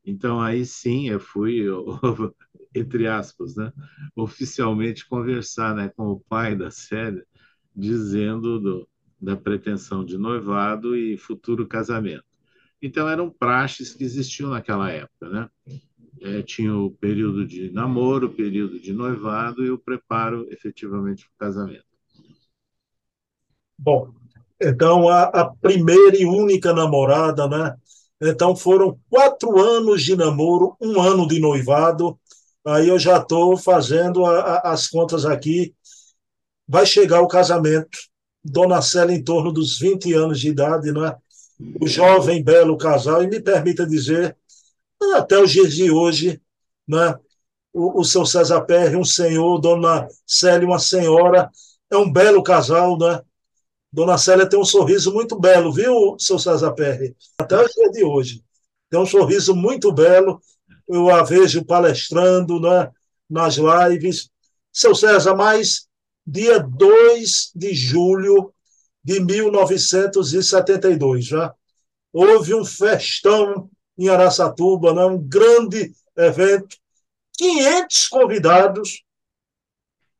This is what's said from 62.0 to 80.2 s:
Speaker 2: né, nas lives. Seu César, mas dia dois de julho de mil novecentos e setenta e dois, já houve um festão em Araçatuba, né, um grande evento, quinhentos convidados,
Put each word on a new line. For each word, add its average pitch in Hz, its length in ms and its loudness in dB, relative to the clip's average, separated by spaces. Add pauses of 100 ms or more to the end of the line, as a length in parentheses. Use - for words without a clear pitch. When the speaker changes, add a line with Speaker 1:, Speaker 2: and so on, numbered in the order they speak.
Speaker 2:
né, 175 320 0 (380)
nas 190 280 -2
lives. 170 720 2 (420)
Seu - 220 4
César, 202 420 4
mas 214 520 0 (380)
dia 208 340 2
dois 214 960 4
de 185 180 -6
julho 190 800 0 (500)
de 185 160 -4
mil 202 320 -2
novecentos 190 800 0
e 185 100 -2
setenta 185 460 0
e 175 60 2
dois, 131 300 -2
já 160 280 -6 (600)
houve 190 400 4
um 220 100 -2
festão 202 1080 -2 (280)
em 185 120 0
Araçatuba, 180 840 2
né, 175 120 0
um 185 120 0
grande 208 760 0 (240)
evento, 185 640 0 (580)
quinhentos 339 720 0
convidados, 196 960 0 (1160)